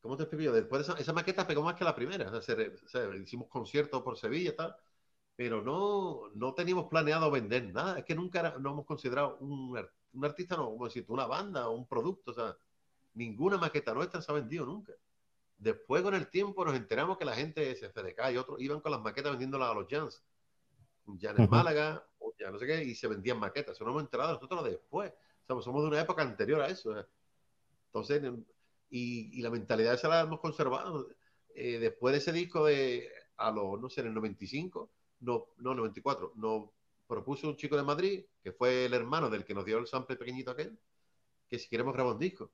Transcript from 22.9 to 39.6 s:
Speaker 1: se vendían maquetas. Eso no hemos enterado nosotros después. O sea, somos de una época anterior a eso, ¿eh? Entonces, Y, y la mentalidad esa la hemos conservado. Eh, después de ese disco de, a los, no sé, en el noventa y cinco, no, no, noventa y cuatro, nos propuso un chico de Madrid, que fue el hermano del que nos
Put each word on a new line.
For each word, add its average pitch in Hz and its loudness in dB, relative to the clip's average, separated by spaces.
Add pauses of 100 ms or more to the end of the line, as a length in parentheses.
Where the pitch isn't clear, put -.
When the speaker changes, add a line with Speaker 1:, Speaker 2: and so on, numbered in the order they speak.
Speaker 1:
se - -4
vendían 107 -2
maquetas. 104 -4
Eso - -10
no 113 -2
hemos 147 -2
enterado 143 -2
nosotros 156 -6
después. 160 -4
O - -20
sea, 123 -2
somos 131 0
de 156 2
una 151 4
época 156 2
anterior 127 2
a 139 2
eso, 113 -4
¿eh? 101 -8 (840)
Entonces, 143 0 (680)
Y, 120 -4
y 120 -4
la 117 0
mentalidad 113 4
esa 139 0
la 165 8
hemos 156 -2
conservado. 147 -2 (460)
Eh, 120 -2
después 113 2
de 143 6
ese 151 0
disco 170 2
de, 131 4 (280)
a 110 0
los, 101 -2
no 127 -8
sé, 135 -6
en 117 -2
el 110 -4
noventa 107 -2
y 95 -8
cinco, 156 -6 (300)
no, 120 0 (120)
no, 127 0
noventa 110 -2
y - -20
cuatro, 135 -2
nos 110 0 (360)
propuso 127 -4
un 147 -4
chico 147 0
de 139 4
Madrid, 180 0 (180)
que 92 -8
fue 127 4
el 123 2
hermano 127 2
del 104 -2
que 101 -6
nos 98 -2